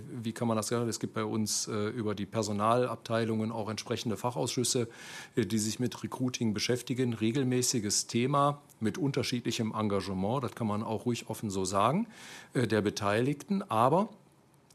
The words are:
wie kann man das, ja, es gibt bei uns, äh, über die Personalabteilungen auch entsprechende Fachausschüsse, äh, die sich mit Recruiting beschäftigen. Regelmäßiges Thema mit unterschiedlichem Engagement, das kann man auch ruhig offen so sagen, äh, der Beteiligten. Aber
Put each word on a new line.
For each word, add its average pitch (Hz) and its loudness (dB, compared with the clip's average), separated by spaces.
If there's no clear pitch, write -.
wie 110 -4
kann 117 -2
man 113 4
das, 104 0
ja, 120 2
es 113 -2
gibt - -4
bei 110 -2
uns, 110 -2
äh, 107 -2
über 107 -2
die 98 -4
Personalabteilungen 113 0
auch 110 -4
entsprechende 110 -4
Fachausschüsse, 123 0
äh, 113 4
die 110 0
sich 107 0
mit 123 -2
Recruiting 120 -2
beschäftigen. 123 0
Regelmäßiges 123 0
Thema 143 2
mit 107 0
unterschiedlichem 120 0
Engagement, 101 0
das 107 -6
kann 113 -2
man 104 0
auch 107 -4
ruhig 120 -2
offen 110 -6
so 95 0
sagen, 113 4
äh, 120 2
der 104 4
Beteiligten. 120 0
Aber 139 4